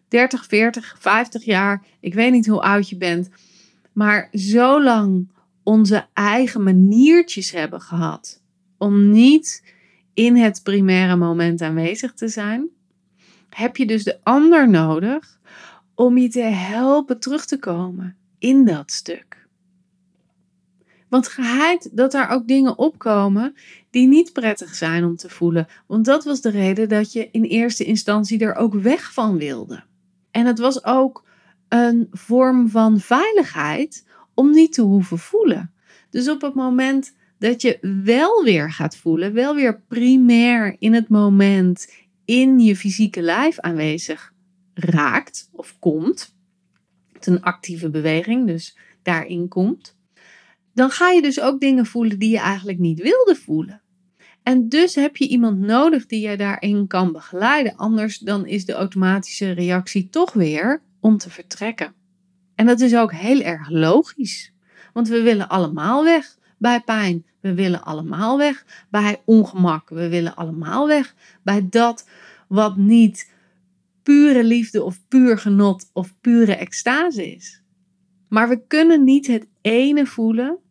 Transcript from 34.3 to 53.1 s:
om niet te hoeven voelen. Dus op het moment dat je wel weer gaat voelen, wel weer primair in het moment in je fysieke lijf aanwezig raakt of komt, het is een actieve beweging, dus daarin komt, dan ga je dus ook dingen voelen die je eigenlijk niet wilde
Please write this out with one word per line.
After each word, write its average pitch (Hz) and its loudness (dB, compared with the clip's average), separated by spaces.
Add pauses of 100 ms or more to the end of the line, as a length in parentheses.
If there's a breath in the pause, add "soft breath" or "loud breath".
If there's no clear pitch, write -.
om 269 4
niet 320 6
te 247 0
hoeven 196 0
voelen. 214 -2 (380 soft breath)
Dus 247 -4
op 294 -4
het 277 -8
moment 262 -2 (220)
dat 233 -2
je 247 0 (260)
wel 320 2
weer 160 2
gaat 156 -6
voelen, 170 -2
wel 262 0
weer 254 0
primair 240 2
in 220 2
het 226 0
moment 196 2 (320 soft breath)
in 254 2
je 208 4
fysieke 190 -4
lijf 226 -2
aanwezig 156 -6 (420)
raakt - -2
of - -20
komt, 170 -4 (760)
het - -20
is 180 2
een 180 -2
actieve 170 -8
beweging, 165 -2
dus 165 -8 (260 soft breath)
daarin 175 -6
komt, 196 -6 (800 soft breath)
dan 254 2
ga 359 0
je 349 4
dus 285 -2
ook 269 -2
dingen 262 2
voelen 220 -4
die 220 0
je 226 0
eigenlijk 190 -6
niet 165 -2
wilde 381 2